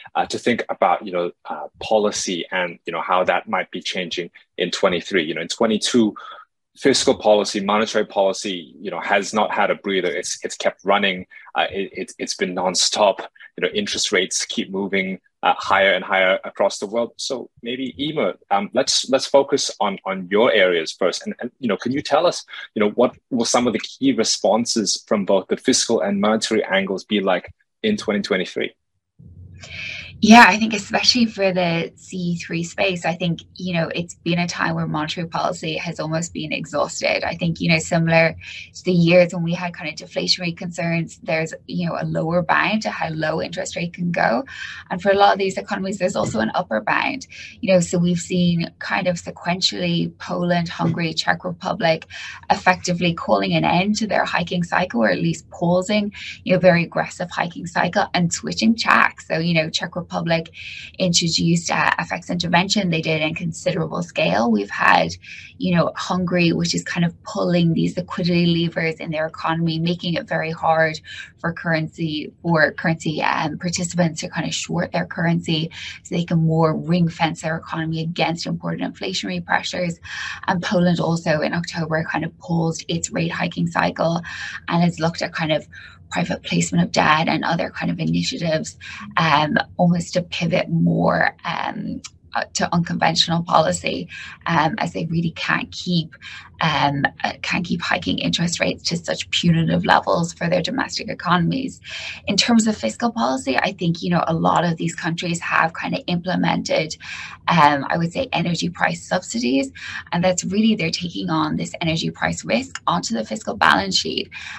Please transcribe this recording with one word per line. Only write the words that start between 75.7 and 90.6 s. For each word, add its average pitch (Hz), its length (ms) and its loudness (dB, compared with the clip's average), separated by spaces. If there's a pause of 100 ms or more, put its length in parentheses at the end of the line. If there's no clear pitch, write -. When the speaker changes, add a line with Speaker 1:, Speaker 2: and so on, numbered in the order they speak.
Speaker 2:
so - 100 -10
they 170 120 0
can 165 200 2
more 160 300 4
ring 165 320 2
fence 160 340 -2
their 160 140 -2
economy 160 460 -4
against 165 440 -2
imported 170 360 -4
inflationary 190 640 -6
pressures. 180 520 -2 (500)
And 180 140 0
Poland 175 380 4
also 165 400 0
in 151 140 -2
October 160 500 -2
kind 160 220 -4
of 165 140 -12
paused 165 500 -2
its 170 220 -4
rate 170 200 -2
hiking 170 360 -2
cycle 170 540 0 (460)
and 175 160 2
has 170 160 2
looked 165 220 -2
at - 100 -4
kind 156 220 -2
of 151 120 -2 (440)
private - 340 -4
placement 175 400 0
of - 80 -2
debt 156 380 4
and 151 160 0
other - 240 -2
kind 170 200 -4
of 170 80 -2
initiatives, 165 800 -2 (380)
um, 151 420 4 (200)
almost 175 360 2
to 180 80 2
pivot - 480 -2